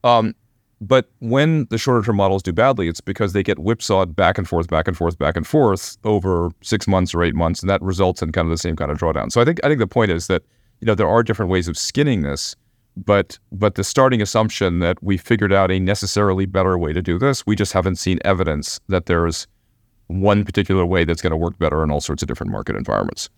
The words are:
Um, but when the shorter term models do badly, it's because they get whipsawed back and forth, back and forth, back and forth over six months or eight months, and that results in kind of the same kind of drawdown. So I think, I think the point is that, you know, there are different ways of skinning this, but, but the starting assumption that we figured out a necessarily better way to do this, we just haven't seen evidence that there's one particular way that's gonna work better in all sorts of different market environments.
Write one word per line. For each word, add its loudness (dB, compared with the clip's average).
Um, 4
but 2
when 2
the -2
shorter 2
term 2
models 2
do -4
badly, 2
it's -4
because -4
they 2
get 0
whipsawed 0
back 2
and -6
forth, 0
back 0
and -2
forth, -2
back 0
and -4
forth 0
over 0
six -2
months 2
or 2
eight 0
months, -2
and -4
that 0
results 0
in -4
kind 0
of 0
the 0
same -4
kind -4
of -4
drawdown. -2
So 2
I 6
think, 0
I 2
think 2
the 0
point 2
is -4
that, 0
you -4
know, 2
there 0
are 4
different -2
ways 2
of -6
skinning -2
this, -6
but, 0
but 0
the -4
starting 2
assumption 0
that 0
we 0
figured 0
out 4
a 0
necessarily 0
better 0
way -2
to -2
do -2
this, -2
we 2
just -2
haven't 0
seen -2
evidence -2
that -2
there's 0
one 2
particular 0
way 2
that's -2
gonna 0
work -4
better 0
in 0
all -2
sorts -6
of -6
different -6
market -6
environments. -4